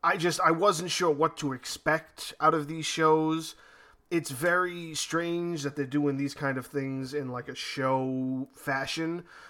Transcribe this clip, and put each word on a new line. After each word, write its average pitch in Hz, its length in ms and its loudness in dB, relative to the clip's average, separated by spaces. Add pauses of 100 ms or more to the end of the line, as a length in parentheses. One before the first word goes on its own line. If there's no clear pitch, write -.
I 175 140 4
just, 170 240 0
I 170 120 6
wasn't 170 400 4
sure 175 200 2
what 151 260 2
to 143 140 -2
expect - 880 -4
out 156 140 6
of 147 160 0
these 160 160 -6
shows. 160 720 2 (540)
It's 170 200 0
very 175 680 0
strange 170 680 -2
that 143 120 -4
they're 143 100 -2
doing 143 300 0
these 139 180 -2
kind 135 240 -2
of 127 100 -8
things 135 460 -4
in, 135 200 -4
like, 123 160 -10
a 131 60 -10
show 131 960 -2
fashion, 160 720 -4 (240)